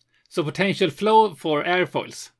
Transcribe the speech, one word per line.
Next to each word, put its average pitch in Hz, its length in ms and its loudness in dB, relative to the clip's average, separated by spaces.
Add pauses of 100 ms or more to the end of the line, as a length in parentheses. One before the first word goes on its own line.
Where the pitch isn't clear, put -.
(300)
So 170 140 -2
potential 185 460 0
flow 214 460 2
for 151 280 -2
airfoils 175 760 -4